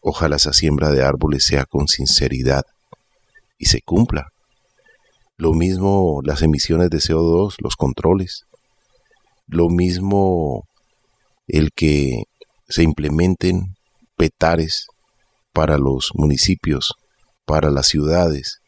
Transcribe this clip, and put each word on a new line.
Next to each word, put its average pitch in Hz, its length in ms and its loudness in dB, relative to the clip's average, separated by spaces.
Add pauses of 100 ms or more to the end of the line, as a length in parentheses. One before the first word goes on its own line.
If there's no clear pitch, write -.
Ojalá 78 340 -2
esa 71 160 0
siembra 76 380 2
de 67 120 2
árboles 69 420 0
sea 69 200 0
con 71 240 -2
sinceridad 69 720 0 (960)
y - 80 -6
se - 140 0
cumpla. 87 480 0 (1080)
Lo 80 180 0
mismo 92 680 0
las 73 200 -2
emisiones 80 480 2
de 80 100 -2
C 82 140 -2
O 80 80 2
dos, 85 360 0
los - 160 -6
controles. 80 680 -2 (1040)
Lo 82 200 2
mismo 90 1000 0 (800)
el 76 280 2
que 71 480 0 (460)
se - 160 2
implementen 90 920 0 (420)
petares 82 720 0 (640)
para 78 260 2
los 67 360 -2
municipios, 73 800 0 (500)
para 76 260 0
las 67 160 0
ciudades 78 800 -2